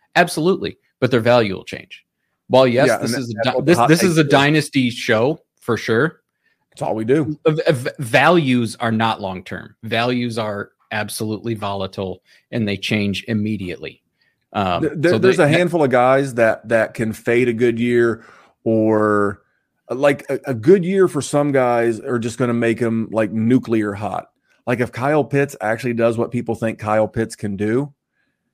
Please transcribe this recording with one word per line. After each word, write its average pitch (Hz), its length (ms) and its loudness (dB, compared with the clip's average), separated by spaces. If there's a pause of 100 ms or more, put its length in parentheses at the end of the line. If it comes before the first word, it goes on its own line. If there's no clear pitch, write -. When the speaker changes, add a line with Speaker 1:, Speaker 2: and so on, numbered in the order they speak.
(160)
Speaker 1:
Absolutely, 170 640 0 (200)
but 120 120 0
their 127 80 2
value 113 360 2
will 82 80 -12
change. - 420 -16 (420)
While, 131 200 6
yes, 120 200 2
Speaker 2:
Yeah, 117 100 2
Speaker 1:
this 113 160 -4
Speaker 2:
and 135 80 -4
Speaker 1:
is 120 80 -8
a 113 40 -8
Speaker 2:
that's 113 140 -2
Speaker 1:
dy-, 123 80 0
Speaker 2:
what 143 100 -2
Speaker 1:
this, 165 120 4
Speaker 2:
the 117 40 4
hot 120 80 4
Speaker 1:
this 165 100 2
Speaker 2:
take 190 100 2
Speaker 1:
is 156 80 0
a 160 40 4
Speaker 2:
is. 147 60 2
Speaker 1:
dynasty 143 640 2
show 117 500 0 (200)
for 113 180 -4
sure. 123 460 -2 (480)
Speaker 2:
That's - 100 -12
all 143 140 -4
we 110 100 -4
do. 147 320 0 (100)
Speaker 1:
V-, 156 140 0 (100)
v-, 127 180 -2 (100)
values 131 760 2
are 117 140 -2
not 110 300 0
long-term. 92 640 -10
Values 117 560 -2
are 104 320 -6 (200)
absolutely 107 640 -6
volatile, 98 680 -8 (280)
and 113 160 -2
they 101 100 -2
change 101 500 -4
immediately. 104 760 -6 (520)
Um, 92 280 0
Speaker 2:
There, 156 140 -2
there, 165 160 0
Speaker 1:
so 220 80 2
Speaker 2:
there's 185 180 4
Speaker 1:
they, 175 60 4
Speaker 2:
a 151 40 4
handful 170 360 2
of 135 80 2
guys 131 440 2
that, 113 340 0
that 113 240 2
can 110 200 -4
fade 120 340 0
a 123 60 2
good 117 260 0
year, 120 440 2 (400)
or, 107 800 2 (480)
like, 143 400 0
a, 135 160 -2
a 139 80 -4
good 160 320 4
year 190 220 2
for 143 140 -4
some 147 300 0
guys 120 480 2
are 123 200 -4
just 113 180 -6
gonna 120 160 0
make 117 280 0
'em, 113 300 -2
like, 110 200 -2
nuclear 113 640 2
hot. 98 360 -8 (380)
Like, 120 120 0
if 117 120 -2
Kyle 143 320 0
Pitts 139 360 -2
actually 117 340 -2
does 117 240 0
what 117 120 -2
people 120 240 -4
think 110 240 -4
Kyle 107 300 0
Pitts 110 280 -4
can 101 220 -8
do, 117 340 -2 (600)